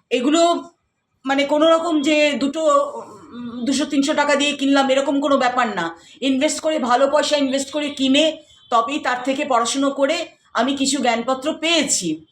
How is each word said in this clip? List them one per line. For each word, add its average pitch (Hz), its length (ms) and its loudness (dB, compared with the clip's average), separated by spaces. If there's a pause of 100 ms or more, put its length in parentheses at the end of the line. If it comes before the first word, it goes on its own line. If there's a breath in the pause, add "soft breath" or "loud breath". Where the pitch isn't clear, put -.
এগুলো, 294 540 2 (640)
মানে, 277 180 0
কোনো 302 260 2
রকম 330 320 2
যে 294 300 2
দুটো, 285 600 0 (400)
উম, 240 340 -10
দুশো 277 200 0
তিনশো 294 280 0
টাকা 285 220 2
দিয়ে 285 160 0
কিনলাম, 277 380 0
এরকম 277 320 0
কোনো 294 160 2
ব্যাপার 240 380 0
না। 165 220 -6 (240 loud breath)
ইনভেস্ট 269 380 0
করে, 311 200 -2
ভালো 254 280 2
পয়সা 294 300 0
ইনভেস্ট 269 340 -2
করে 294 180 -4
কিনে, 294 480 2 (320 loud breath)
তবেই 247 300 0
তার 247 240 -4
থেকে 277 220 -2
পড়াশুনো 269 440 0
করে 277 380 0 (260 soft breath)
আমি 262 220 0
কিছু 269 260 0
জ্ঞানপত্র 254 520 -2
পেয়েছি। 294 800 -2